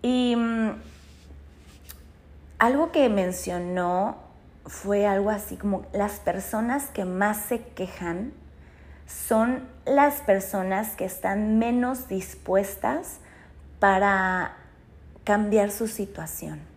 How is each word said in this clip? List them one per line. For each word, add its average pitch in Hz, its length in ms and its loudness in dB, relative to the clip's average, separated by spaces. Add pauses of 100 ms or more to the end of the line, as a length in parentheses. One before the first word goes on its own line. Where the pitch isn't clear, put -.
Y, 247 360 2
mm, 226 320 0 (1900)
algo 277 320 4
que 285 160 4
mencionó 180 1080 0 (480)
fue 202 420 0
algo 196 220 2
así 185 260 -4
como, 196 380 -2
"Las 202 260 -2
personas 226 680 -2
que 196 180 -4
más 202 320 0
se 233 240 -4
quejan 185 720 -8 (720)
son 233 580 0 (200)
las 285 300 6
personas 196 800 0
que 185 100 -4
están 208 520 0
menos 247 520 0
dispuestas 196 1080 -2 (600)
para 190 760 4 (680)
cambiar 208 480 2
su 220 160 -4
situación". 165 720 -8 (180)